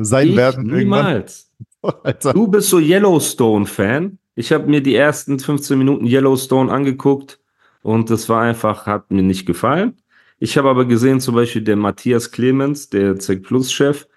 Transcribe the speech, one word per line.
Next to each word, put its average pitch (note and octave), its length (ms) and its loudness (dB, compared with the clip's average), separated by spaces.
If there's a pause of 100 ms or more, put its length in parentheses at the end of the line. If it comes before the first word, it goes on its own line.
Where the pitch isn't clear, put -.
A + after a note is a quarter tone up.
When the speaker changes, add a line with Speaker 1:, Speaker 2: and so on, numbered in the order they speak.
Speaker 1:
sein C3 260 2
Speaker 2:
ich G3+ 60 2
Speaker 1:
werden B2+ 340 0
irgendwann. F3 360 0
Speaker 2:
niemals. - 460 -6 (300)
Speaker 1:
<laughs> - 200 -6
Alter. C3+ 300 -2
Speaker 2:
Du G#3+ 160 2
bist G3+ 220 2
so F#3 80 4
Yellowstone-Fan. D3 1400 0 (160)
Ich A#2 180 -4
hab D3+ 140 0
mir D3 160 2
die C3+ 120 2
ersten C#3 440 0
fünfzehn C#3+ 400 -2
Minuten C3 280 0
Yellowstone C3 680 2
angeguckt C#3 640 -2 (440)
und A2+ 280 0
das A2 180 -2
war A2+ 140 2
einfach, A2+ 440 -2
hat G#2 240 -6
mir G2 120 0
nicht F#2+ 240 -2
gefallen. D3+ 480 -2 (440)
Ich A#2+ 200 -2
hab C#3 80 2
aber B2+ 200 2
gesehen, B2+ 340 2
zum B2 140 -2
Beispiel A#2 280 0
der G#2+ 140 0
Matthias A2+ 560 -2
Clemens, C3+ 580 -2
der G2 280 -2
Z F#2+ 240 -6
Plus-Chef, C3+ 640 -2 (100)